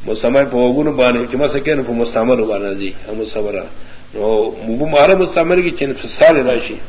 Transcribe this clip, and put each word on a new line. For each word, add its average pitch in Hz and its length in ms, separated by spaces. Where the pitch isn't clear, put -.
مستعمل 127 380
په 123 120
وګونو 131 360
باندې 123 400
چې 131 40
مسه 139 220
کېنه 143 240
په 120 100
مستعمل 117 440
باندې 107 280
راځي، 98 280
هم 107 160
صبره۔ 101 420
نو 107 60
وبو 123 180
مهره 151 280
مستعمل 180 480
کې 175 160
چې - 40
انفصال 139 540
راشي 123 380